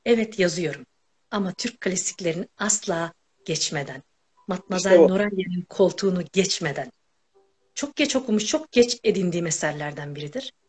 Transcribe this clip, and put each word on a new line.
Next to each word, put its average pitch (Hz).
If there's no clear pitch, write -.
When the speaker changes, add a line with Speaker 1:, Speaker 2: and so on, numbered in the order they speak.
Speaker 1:
Evet, 226
yazıyorum. 160
Ama 196
Türk -
klasiklerini 185
asla 170
geçmeden, 143
Matmazel 185
Speaker 2:
İşte 175
o. 147
Speaker 1:
Noralya'nın 185
koltuğunu 185
geçmeden, 147
çok -
geç 294
okumuş, 214
çok 311
geç 240
edindiğim 180
eserlerden 147
biridir. 147